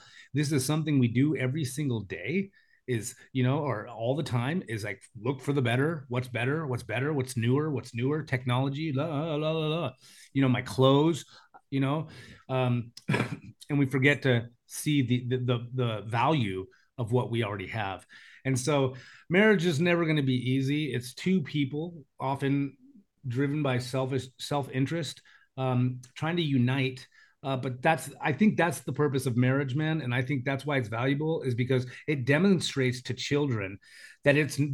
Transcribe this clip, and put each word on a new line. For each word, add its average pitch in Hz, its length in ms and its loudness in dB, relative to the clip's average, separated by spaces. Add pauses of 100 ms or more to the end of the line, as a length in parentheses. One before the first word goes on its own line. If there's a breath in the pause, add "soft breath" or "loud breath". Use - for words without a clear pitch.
(320 loud breath)
this 143 200 0
is 131 120 2
something 151 340 0
we 120 100 6
do 131 280 4
every 131 280 -2
single 127 360 -2
day, 104 500 -4 (360 soft breath)
is, 113 280 -4 (180 loud breath)
you 127 100 2
know, 131 160 2
or 113 300 -4
all 117 280 -2
the 160 60 -2
time, 123 440 -2
is, 107 180 -6
like, 101 180 -10 (180)
look 127 220 -2
for 147 100 -2
the 143 80 0
better, 135 480 0
what's 123 200 -4
better, 139 380 -2
what's 123 180 -6
better, 131 280 -2
what's 127 240 -4
newer, 131 340 2
what's 127 240 -6
newer, 139 280 -2
technology, 135 720 -2
la, 135 120 -2
la, 156 300 -4
la, 156 160 -2
la, 160 160 -2
la. 151 240 -2 (420 loud breath)
You 139 80 2
know, 135 80 6
my 113 140 2
clothes, 139 640 4 (440 loud breath)
you 135 100 -2
know, 151 280 -2 (400 loud breath)
um, 123 520 0
<laughs> - 80 -8
and 127 680 -4
we 139 60 4
forget 139 380 2
to 120 240 2 (200)
see 147 360 0
the, 123 260 0
the, 127 80 0
the, 123 380 -2
the 113 320 -2
value 113 580 0 (320 soft breath)
of 117 160 -4
what 117 180 2
we 117 140 0
already 98 220 -6
have. 98 400 -6 (400 loud breath)
And 131 120 2
so 135 360 2 (340 loud breath)
marriage 190 380 6
is 156 140 2
never 170 260 2
gonna 151 160 2
be 127 300 0
easy. 135 420 0
It's - 180 -6
two 185 300 0
people, 147 640 -4 (140)
often 139 560 -2 (540)
driven 143 340 0
by 127 160 2
selfish, 131 500 -2 (100)
self-interest, 139 840 -4 (380 soft breath)
um, 127 420 0 (140)
trying 160 220 -2
to 175 60 2
unite. 131 640 0 (360 soft breath)
Uh, 135 140 -2
but 127 240 -6
that's, 160 300 2 (100)
I 151 140 0
think 202 240 4
that's 165 220 2
the 151 120 -6
purpose 135 320 0
of 127 100 0
marriage, 127 400 2
man. 156 280 0
And 123 120 -2
I 131 60 0
think 131 240 -2
that's 139 220 -2
why 143 100 0
it's 110 140 0
valuable, 143 500 0
is 127 140 -2
because 127 320 2 (200 loud breath)
it 139 200 -2
demonstrates 139 760 2
to - 120 -6
children 113 640 -2 (460 loud breath)
that 143 120 6
it's, 151 240 2 (140)